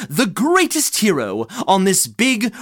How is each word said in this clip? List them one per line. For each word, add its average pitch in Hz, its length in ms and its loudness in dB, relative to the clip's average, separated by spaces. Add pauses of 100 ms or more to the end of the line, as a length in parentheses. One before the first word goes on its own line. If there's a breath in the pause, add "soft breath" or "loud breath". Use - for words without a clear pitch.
the 165 160 0
greatest 311 720 0
hero 113 480 0 (220 loud breath)
on 190 160 4
this 190 240 2
big, 226 440 0 (100)